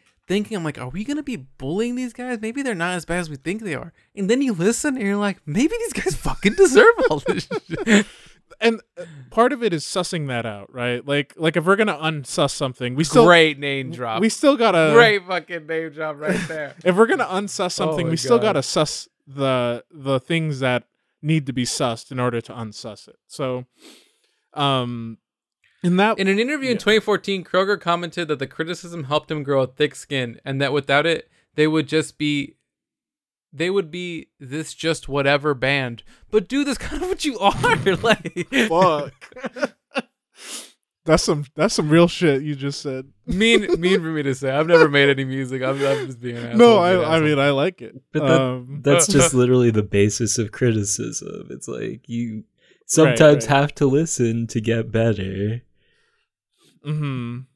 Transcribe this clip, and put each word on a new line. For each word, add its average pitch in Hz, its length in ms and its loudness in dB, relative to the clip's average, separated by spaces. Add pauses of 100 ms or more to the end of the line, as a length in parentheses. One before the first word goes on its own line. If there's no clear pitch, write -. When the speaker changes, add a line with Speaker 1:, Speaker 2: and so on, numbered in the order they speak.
(300)
Speaker 1:
thinking, 208 260 -2
I'm 175 80 -6
like, 151 160 -6
"Are 127 80 -10
we 165 160 -8
gonna 285 200 -6
be 254 120 -8
bullying 170 600 -6
these 247 180 -8
guys? 247 260 -8
Maybe 226 220 -6
they're 254 120 -4
not 175 200 -2
as 170 100 -6
bad 170 160 -4
as 165 100 -6
we 151 60 -10
think 185 280 -8
they 170 120 -6
are." 143 160 -12 (240)
And 196 140 -2
then 254 120 2
you 262 120 0
listen 233 420 0
and 220 100 -4
you're 202 120 0
like, 202 280 -4
"Maybe 226 320 0
these 453 140 -6
guys - 240 -4
fucking - 380 0
deserve 381 400 6 (160)
all 151 100 0
this - 380 -4
<laughs> - 100 -10
shit." 208 380 2 (560)
Speaker 2:
And, 226 180 0 (180)
uh, 180 60 -14 (260)
part 240 220 2
of 269 100 -6
it 208 120 0
is 156 100 -4
sussing 170 440 -6
that 120 180 -4
out, 101 280 -12
right? 123 320 -4
Like, 143 300 -2
like, 156 220 0
if 160 80 -2
we're 190 100 4
gonna 202 220 0
unsuss 151 540 -2
something, 127 440 -6
we 151 80 0
still 220 220 6
Speaker 1:
Great 160 340 6
name 139 320 -6
drop. 117 300 -4
Speaker 2:
we 220 80 4
still 285 260 2
gotta 226 380 4
Speaker 1:
Great 214 340 6
fucking 175 400 -6
name 160 220 -4
drop 151 280 -8
right 180 300 -2
there. 151 320 -10
Speaker 2:
<laughs> 175 60 -20
If 180 100 2
we're 220 120 6
gonna - 180 0
unsuss 190 400 -4
Speaker 1:
Oh - 20 -4 (200)
Speaker 2:
something, 156 200 -2
Speaker 1:
my 160 40 -2
Speaker 2:
we 165 60 -2
still 135 200 2
Speaker 1:
God. 220 60 0 (100)
Speaker 2:
gotta 143 100 0
suss - 460 -4 (180)
the, 131 640 -2
the 135 300 -2
things 160 400 -2
that 123 240 0 (360)
need 151 260 0
to 135 40 -6
be 123 140 -2
sussed 117 440 -4
in 127 120 -6
order 120 180 -2
to 113 140 -12
unsuss 110 560 -14
it. - 80 -20 (100)
So, 127 380 -6 (880)
um, 123 640 -2 (640)
in 180 140 2
that 208 240 2
Speaker 1:
In 190 80 0
an 196 120 2
interview 269 320 -2
in 233 40 2
Speaker 2:
Yeah. - 60 -6
Speaker 1:
twenty 214 180 4
fourteen, 196 460 -2
Kroger 196 340 0
commented 170 480 -4
that 147 120 -4
the 135 80 -6
criticism 165 580 -10
helped 147 260 -4
him 151 120 -6
grow 135 180 0
a 127 60 0
thick 147 280 -2
skin, 123 480 -8
and 135 180 -4
that 135 120 0
without 143 320 2
it, 165 240 -2 (260)
they 151 140 4
would 156 180 0
just 156 300 -2
be, 147 380 -2 (960)
they 160 160 -2
would 190 200 -2
be 175 380 -10 (140)
this 147 320 -10
just 160 340 -4
whatever 143 460 0
band. 131 500 -2 (280)
But 214 180 0
dude, 277 180 -2
that's 277 100 -4
kind 294 240 -8
of 370 60 -4
what 370 160 -6
you 269 160 -6
are. 427 380 2
<laughs> - 260 0
Like 208 420 0 (220)
Speaker 2:
Fuck. 180 1080 -2 (120)
<laughs> - 180 -8 (1040)
That's 156 180 4
some, 147 220 -2 (100)
that's - 180 0
some 156 160 -2
real 170 180 6
shit 151 360 0
you 151 120 -6
just 139 260 -8
said. 131 260 -10 (180)
Speaker 1:
Mean, 196 540 2
mean 185 200 2
for 160 120 -4
me 156 100 -4
to 139 140 -2
say. 135 160 -4
I've 147 160 0
never 165 220 6
made 139 200 4
any 139 160 0
music. 131 380 -6
I'm, 135 200 -2
I'm 139 220 -2
just 123 160 -14
being - 160 -8
an 240 180 -8
Speaker 2:
No, 220 280 8
Speaker 1:
asshole, - 0 -
being 180 160 4
an - 0 -
Speaker 2:
I, 160 120 0
I 160 40 4
Speaker 1:
asshole. 160 140 2
Speaker 2:
mean, 147 100 2
I 139 100 4
like 143 320 0
it. 127 200 -16 (100)
Speaker 3:
But 151 160 0
that, 131 140 6
Speaker 2:
Um, 127 420 -6
Speaker 3:
that's - 240 4
Speaker 1:
<laughs> 208 40 -2
Speaker 3:
just 165 220 4
literally 123 380 4
the 110 100 2
basis 101 560 0
of 107 140 -4
criticism. 107 960 -4
It's - 180 -14
like - 400 -10
you 113 360 -6 (420)
sometimes 156 360 4
Speaker 2:
Right, 151 120 10
right. 139 280 2
Speaker 3:
have 143 140 -2
to 143 120 0
listen 123 600 0
to 117 140 -4
get 113 300 -2
better. 104 720 -2 (1200)
Speaker 2:
Mm-hmm. 135 540 -6 (160)